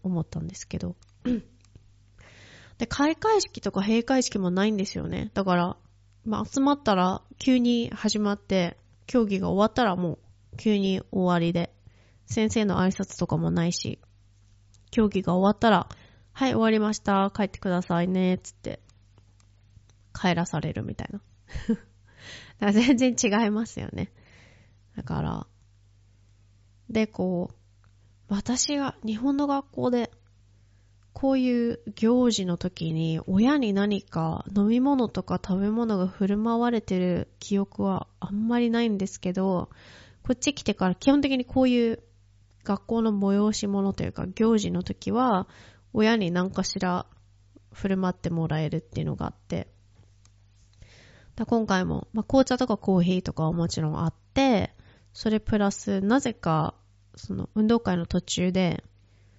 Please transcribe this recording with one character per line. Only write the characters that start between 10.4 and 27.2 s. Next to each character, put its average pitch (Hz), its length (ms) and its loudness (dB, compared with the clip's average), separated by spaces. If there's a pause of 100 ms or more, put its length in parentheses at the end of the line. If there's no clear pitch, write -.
う - 20 -14
急 214 220 2
に 190 240 0 (100)
終 185 160 0
わ 175 100 2
り 170 140 2
で、 175 180 -2 (540)
先 220 240 0
生 214 160 0
の 180 140 0
挨 185 140 2
拶 - 260 -8
と 175 80 -2
か 156 100 -2
も 165 140 -2
な 170 160 0
い 175 80 0
し、 - 260 -8 (920)
競 214 200 2
技 196 100 -2
が 175 140 0
終 190 180 4
わ - 20 -6
っ - 40 -8
た 233 100 2
ら、 185 180 4 (460)
「は 269 160 0
い、 247 40 2
終 226 80 2
わ 220 100 4
り 220 80 4
ま 214 160 0
し - 40 -6
た。 196 360 0
帰 208 100 0
っ 190 40 0
て - 100 -16
く - 100 -4
だ 180 140 0
さ 170 200 0
い 180 60 0
ね」 185 280 2
っ - 20 -10
つ - 140 -18
っ - 20 -20
て、 - 260 -12 (1400)
帰 180 180 0
ら 170 120 0
さ - 140 -6
れ 156 120 -4
る - 100 -6
み - 140 -10
た - 80 -10
い - 80 -10
な。 208 80 -12
<laughs> - 480 -12
だ 226 60 0
か - 920 -10
ら 208 60 4
全 247 420 4
然 226 300 2
違 - 20 2
い 208 40 2
ま 214 160 -2
す - 140 -10
よ - 120 -8
ね。 - 180 -6 (840)
だ - 60 -10
か 156 180 -6
ら、 156 260 -6 (1400)
で、 220 180 0
こ 185 460 -4